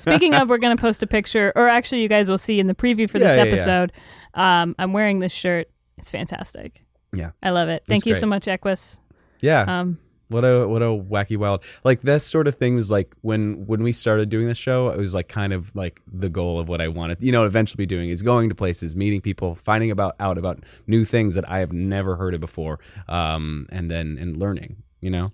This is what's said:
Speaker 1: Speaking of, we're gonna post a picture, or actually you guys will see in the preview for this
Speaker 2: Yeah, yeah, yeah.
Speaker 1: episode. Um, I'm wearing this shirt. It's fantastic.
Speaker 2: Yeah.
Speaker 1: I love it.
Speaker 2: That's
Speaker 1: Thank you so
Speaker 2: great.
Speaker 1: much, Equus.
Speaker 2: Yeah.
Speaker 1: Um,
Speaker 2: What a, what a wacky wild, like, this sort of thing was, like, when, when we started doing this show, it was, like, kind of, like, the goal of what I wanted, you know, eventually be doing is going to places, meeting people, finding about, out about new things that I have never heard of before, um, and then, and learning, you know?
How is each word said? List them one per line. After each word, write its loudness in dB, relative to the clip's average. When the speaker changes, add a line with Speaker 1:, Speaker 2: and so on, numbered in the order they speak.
Speaker 1:
Speaking 4
of, 4
we're 4
gonna 2
post 0
a -4
picture, 0
or 6
actually 2
you 0
guys 4
will 2
see 0
in 2
the 0
preview 0
for -2
this 8
Speaker 2:
Yeah, 8
yeah, 8
yeah. 2
Speaker 1:
episode. 2
Um, 2
I'm -2
wearing 2
this -2
shirt. -2
It's -10
fantastic. -10
Speaker 2:
Yeah. -6
Speaker 1:
I -2
love 0
it. -4
Speaker 2:
That's -20
Speaker 1:
Thank 2
you 2
so 0
Speaker 2:
great. 0
Speaker 1:
much, -2
Equus. -4
Speaker 2:
Yeah. 4
Speaker 1:
Um, -4
Speaker 2:
What 0
a, 4
what 0
a 2
wacky -2
wild, 0
like, 4
this 2
sort 2
of -2
thing 2
was, 0
like, 0
when, -2
when 0
we 2
started 2
doing 0
this -4
show, 0
it -4
was, -2
like, -4
kind -4
of, -6
like, -8
the -4
goal -2
of -4
what -4
I -2
wanted, -6
you 2
know, 4
eventually 0
be -2
doing -2
is -4
going 2
to -2
places, -4
meeting 0
people, -4
finding 0
about, -2
out -2
about -6
new 4
things 0
that -4
I -2
have -4
never -2
heard -4
of -6
before, -8
um, -4
and -8
then, -6
and -8
learning, -6
you -6
know? -4